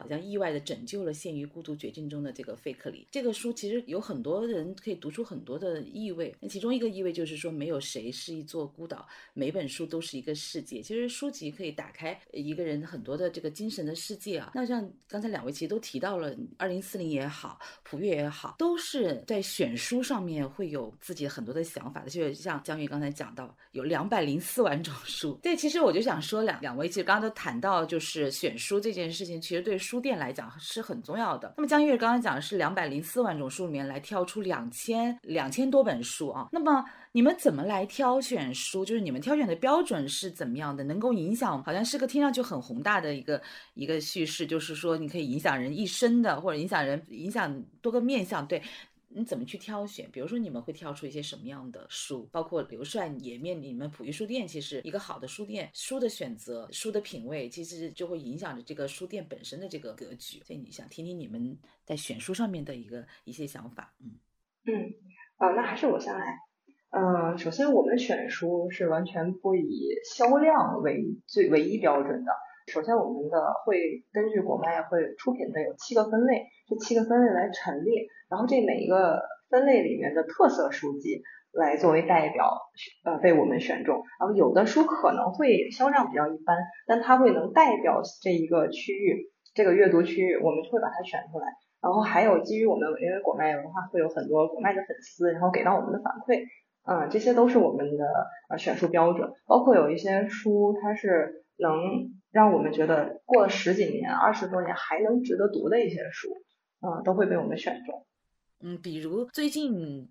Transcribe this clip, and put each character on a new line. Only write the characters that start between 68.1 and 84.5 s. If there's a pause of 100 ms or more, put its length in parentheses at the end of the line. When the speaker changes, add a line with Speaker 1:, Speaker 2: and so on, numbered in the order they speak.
Speaker 2:
书
是
完
全
不
以 (260)
销
量
为 (220)
最，
唯
一
标
准
的。 (360)
首
先
我
们
的 (120)
会
根
据
国
脉
会
出
品
的
有
七
个
分
类， (260)
这
七
个
分
类
来
陈
列， (220)
然
后
这
每
一
个 (260)
分
类
里
面
的
特
色
书
籍 (300)
来
作
为
代
表， (420)
呃，
被
我
们
选
中。 (160)
然
后
有